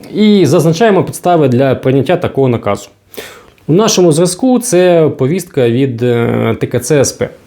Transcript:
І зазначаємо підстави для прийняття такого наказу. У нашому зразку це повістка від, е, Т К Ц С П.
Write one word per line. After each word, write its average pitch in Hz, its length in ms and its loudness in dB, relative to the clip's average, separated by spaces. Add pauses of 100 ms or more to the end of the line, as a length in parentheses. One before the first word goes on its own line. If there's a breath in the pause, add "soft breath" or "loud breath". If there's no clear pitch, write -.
(160)
І 208 300 4
зазначаємо 165 580 2
підстави 170 440 0
для 123 280 0
прийняття 135 420 0
такого 135 300 -2
наказу. 101 420 -4 (800 loud breath)
У 143 60 0
нашому 180 380 2
зразку 180 480 0
це 175 580 2
повістка 135 520 -2
від, 120 340 -2
е, 117 560 0
Т - 80 -4
К 123 120 -2
Ц 147 200 0
С 117 120 0
П. - 180 -8 (180)